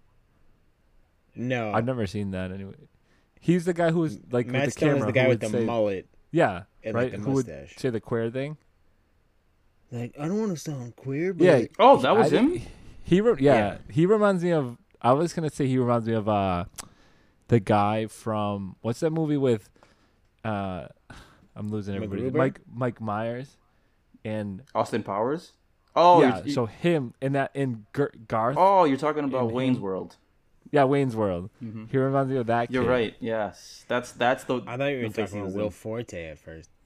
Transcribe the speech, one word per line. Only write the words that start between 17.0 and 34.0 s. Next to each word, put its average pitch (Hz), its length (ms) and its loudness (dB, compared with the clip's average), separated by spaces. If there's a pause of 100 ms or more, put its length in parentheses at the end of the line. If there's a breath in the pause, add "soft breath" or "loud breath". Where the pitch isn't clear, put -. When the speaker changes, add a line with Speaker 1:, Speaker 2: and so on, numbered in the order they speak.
Speaker 2:
the 120 140 4
guy 107 460 2
from, 104 760 -6
what's 117 200 -4
that 165 100 0
movie 156 260 -2
with, 135 320 0 (760 soft breath)
uh, 98 460 -6 (640 loud breath)
I'm 104 140 -10
losing 101 260 -6
everybody. 98 280 -6
Speaker 1:
MacGruber? 127 120 -4
Speaker 2:
Mike, 139 260 0 (140)
Mike 120 260 -6
Myers 113 580 -8 (640)
and 107 380 -8 (120)
Speaker 3:
Austin 107 300 -2
Powers? 120 480 -4 (460)
Oh, 170 220 8
Speaker 2:
yeah, 131 180 6
Speaker 3:
you're, 92 100 -10
you 143 40 -4
Speaker 2:
so 127 140 0
him 147 560 -2
in 135 100 -2
that, 139 220 -2
in 123 400 -4
Gar-, 139 180 -2 (160)
Garth 117 300 0
Speaker 3:
Oh, 185 260 6
you're 135 140 2
talking 147 260 -2
about 131 220 -2
Speaker 2:
and 113 60 -2
Speaker 3:
Wayne's 127 260 0
Speaker 2:
him. 101 40 -8
Speaker 3:
World. 92 340 -6 (540)
Speaker 2:
Yeah, 143 140 6
Wayne's 131 320 2
World. 95 320 -2 (160)
Speaker 3:
Mm-hmm. 110 260 -12
Speaker 2:
He 135 60 -2
reminds 135 340 0
me 135 60 -2
of 117 120 -2
that 120 220 0
Speaker 3:
You're 123 120 0
Speaker 2:
kid. 120 80 0
Speaker 3:
right, 120 280 0
yes. - 680 -6
That's, 120 240 -4